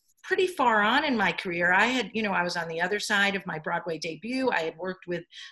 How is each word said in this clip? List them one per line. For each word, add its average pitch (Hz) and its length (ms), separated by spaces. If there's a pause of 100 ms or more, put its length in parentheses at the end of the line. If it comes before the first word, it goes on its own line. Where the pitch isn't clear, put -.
(220)
pretty 370 240
far 240 360
on 247 220
in 285 100
my 196 180
career. 175 420
I 202 120
had, 240 280
you 220 80
know, 202 100
I 180 100
was 175 140
on 170 120
the 165 120
other 190 200
side 202 340
of 190 100
my 165 140
Broadway 170 400
debut. 220 520
I 170 100
had 160 180
worked 185 280
with 170 180 (280)